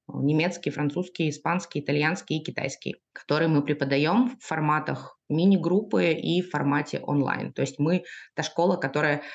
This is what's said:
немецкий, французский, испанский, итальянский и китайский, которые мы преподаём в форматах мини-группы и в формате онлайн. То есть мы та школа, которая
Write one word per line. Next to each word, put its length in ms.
немецкий, 640
французский, 600
испанский, 500
итальянский 580
и 60
китайский, 540
которые 380
мы 140
преподаём 640
в 160
форматах 720
мини-группы 800
и 320
в 80
формате 480
онлайн. 540
То 100
есть 160
мы 240
та 80
школа, 320
которая 480